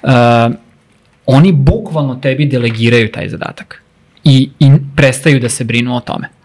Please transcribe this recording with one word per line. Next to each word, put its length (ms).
e, 40
oni 260
bukvalno 640
tebi 320
delegiraju 640
taj 180
zadatak 540
i, 340
i 120
prestaju 440
da 80
se 160
brinu 320
o 40
tome. 280